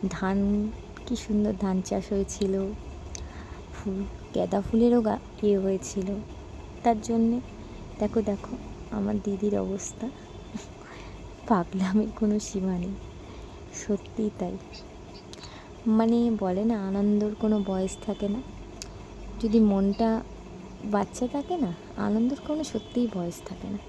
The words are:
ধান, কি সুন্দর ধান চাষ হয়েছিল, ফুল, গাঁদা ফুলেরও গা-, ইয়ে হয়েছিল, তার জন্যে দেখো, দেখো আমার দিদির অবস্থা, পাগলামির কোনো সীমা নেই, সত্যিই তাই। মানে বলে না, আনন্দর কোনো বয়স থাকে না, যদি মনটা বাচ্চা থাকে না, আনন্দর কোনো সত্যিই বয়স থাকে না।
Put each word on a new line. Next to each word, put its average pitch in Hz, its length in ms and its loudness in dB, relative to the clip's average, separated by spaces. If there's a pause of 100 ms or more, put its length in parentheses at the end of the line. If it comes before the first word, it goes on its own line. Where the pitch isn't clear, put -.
(140)
ধান, 190 240 0 (640)
কি 247 120 -2
সুন্দর 208 380 2 (100)
ধান 190 120 2 (120)
চাষ 196 240 0
হয়েছিল, 196 420 0 (1200)
ফুল, 190 240 -4 (360)
গাঁদা 185 320 2
ফুলেরও 240 400 6
গা-, 208 180 0 (180)
ইয়ে 202 220 6
হয়েছিল, 190 440 0 (760)
তার 233 160 6 (100)
জন্যে 233 280 4 (640)
দেখো, 214 200 2 (100)
দেখো - 240 -4 (420)
আমার 208 280 0
দিদির 202 300 2 (100)
অবস্থা, 190 420 -4 (1400)
পাগলামির 190 600 2 (100)
কোনো 208 160 4 (100)
সীমা 185 320 0
নেই, 185 160 -4 (880)
সত্যিই 208 560 -2
তাই। 185 160 -2 (1400)
মানে 226 200 6 (240)
বলে 185 220 2
না, 233 120 4 (120)
আনন্দর 208 420 4 (120)
কোনো 214 140 4 (140)
বয়স 190 260 0 (100)
থাকে 202 220 -2
না, 208 120 0 (1000)
যদি 226 180 8
মনটা 202 500 6 (840)
বাচ্চা 208 400 2
থাকে 285 220 0
না, 247 140 2 (360)
আনন্দর 226 320 4 (100)
কোনো 302 160 0
সত্যিই 233 520 0
বয়স 175 220 -2 (100)
থাকে 185 260 -8
না। 202 140 -6